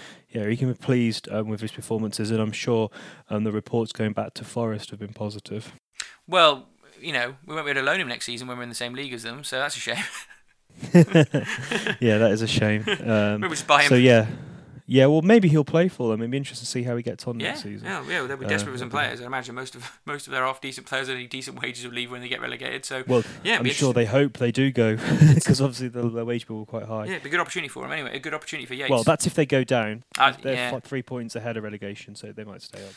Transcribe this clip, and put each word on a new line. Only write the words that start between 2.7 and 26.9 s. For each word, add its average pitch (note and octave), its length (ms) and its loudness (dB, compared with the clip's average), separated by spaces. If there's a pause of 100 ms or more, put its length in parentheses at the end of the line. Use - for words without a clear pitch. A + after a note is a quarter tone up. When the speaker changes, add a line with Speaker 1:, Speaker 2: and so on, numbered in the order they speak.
Speaker 1:
um, G#2 140 -2
the G#2+ 80 -2
reports G#2+ 400 -4
going G#2+ 220 -2
back G#2 200 -6
to - 100 -14
Forest A2 460 -6
have G#2 80 -14
been G#2+ 140 -12
positive. G#2+ 600 -10 (540)
Speaker 2:
Well, D#3+ 400 4 (340)
you D#3 120 -8
know, C3 240 -2 (100)
we D3+ 80 -10
won't D#3 120 -4
be C#3+ 60 0
able C3+ 100 0
to C3+ 40 -2
loan E3+ 140 2
him D3+ 80 -4
next - 180 -8
season B2 220 -10
when B2 80 -10
we're B2 80 -10
in A#2+ 60 -10
the A#2 40 -10
same A#2+ 200 -8
league C3+ 180 -8
as A2+ 100 -10
them, A#2+ 220 -10
so C3 140 -4
that's C#3+ 180 -2
a - 40 -8
shame. C3 280 -4
<laughs> - 60 -14 (680)
Speaker 1:
<laughs> - 100 -12 (1080)
Yeah, A2 180 4
that A2 140 6
is A2 100 0
a A2 60 0
shame. G#2+ 360 2 (200)
Um, G#2+ 360 2
Speaker 2:
Maybe F3+ 100 -2
we D#3 60 -6
should - 100 -8
buy D3 160 8
him. C#3+ 60 6
Speaker 1:
so, C3+ 60 6
yeah. B2 320 8 (600)
Yeah, C3 200 8
well, D#3 160 4
maybe G3 260 8
he'll D3+ 160 4
play E3+ 240 2
for B2 220 -2
them. A2 100 -2
It'd A#2 120 -4
be C3 40 -2
interesting C3+ 280 -8
to - 60 -8
see B2 120 -4
how A#2+ 140 -4
he A#2+ 60 -6
gets - 240 -10
on A#2 120 -6
Speaker 2:
Yeah, D3 120 -4
Speaker 1:
next C#4+ 120 -10
season. G#2 240 -12
Speaker 2:
yeah, F#3 220 -6
yeah, F3 100 -2
well, C3 100 -4
they'll C#3 80 -6
be C3 100 -10
Speaker 1:
Uh, - 20 -4
Speaker 2:
desperate D3 240 -2
for B2+ 60 -8
some B2 120 -8
Speaker 1:
that'd C#3+ 140 -2
be B2 120 0
Speaker 2:
players. A#2+ 60 -12
I A#2+ 40 -12
imagine B2 280 -8
most B2+ 200 -12
of, B2 280 -18
<laughs> - 40 -20
most C#3+ 200 -10
of C3+ 60 -16
their C3 120 0
half-decent C3 420 -6
players, C3 220 -4
any B2+ 180 -6
decent B2+ 360 -12
wages, B2 240 -8
will A#2+ 60 -14
leave A#2+ 180 -6
when B2 100 -12
they B2 80 -10
get A#2+ 120 -6
relegated. B2+ 440 -8
So, C3 220 -8
Speaker 1:
Well, B2 160 4 (220)
Speaker 2:
yeah, G3+ 80 0
it'd G#3+ 60 2
Speaker 1:
I'm - 60 -2
Speaker 2:
be C3 60 0
Speaker 1:
sure C#3+ 200 2
Speaker 2:
interesting. A#2+ 40 2
Speaker 1:
they A#2+ 100 4 (160)
hope C#3+ 180 0
they A#2+ 140 0
do C3+ 200 2
go A2+ 240 2
<laughs> D3+ 480 8
'cause - 160 4
obviously B2+ 280 -2
the, A#2+ 200 -2
the A#2 160 -4
wage A#2+ 220 -4
bill A2 120 -8
were G#2+ 80 -10
quite A2 180 -8
high. A2 220 -6